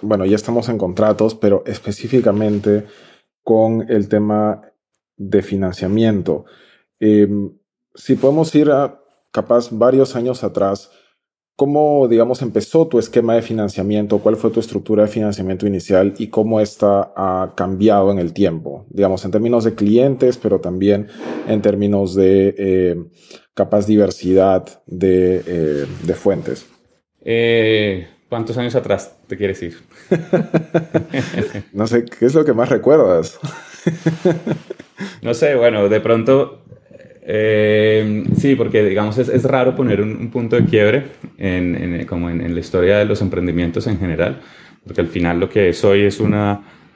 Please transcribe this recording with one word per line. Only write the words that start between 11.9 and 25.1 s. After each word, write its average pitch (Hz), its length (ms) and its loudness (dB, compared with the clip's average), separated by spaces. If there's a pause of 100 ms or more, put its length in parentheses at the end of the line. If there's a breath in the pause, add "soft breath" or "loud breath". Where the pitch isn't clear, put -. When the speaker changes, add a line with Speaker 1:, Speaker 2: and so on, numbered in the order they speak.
Speaker 1:
digamos, 117 340 2
empezó 131 460 0
tu 123 100 2
esquema 113 360 2
de 117 80 2
financiamiento? 104 760 -2
¿Cuál 110 180 2
fue 110 140 -2
tu 113 100 -2
estructura 104 420 -2
de 107 60 2
financiamiento 101 580 -4
inicial 98 520 0
y 104 100 -8
cómo 110 320 0
esta 101 560 0
ha 92 400 -4
cambiado 98 540 2
en 98 80 -2
el 85 140 -4
tiempo? 80 580 -4
Digamos, 95 340 -2
en 95 60 -6
términos 113 340 0
de 113 100 0
clientes, 123 640 2
pero 98 220 0
también 98 480 -2 (380 loud breath)
en 107 160 -2
términos 101 520 0
de... 98 440 4
Eh, 92 380 0 (580 loud breath)
capaz, 101 320 0
diversidad 95 1000 0
de, 92 600 0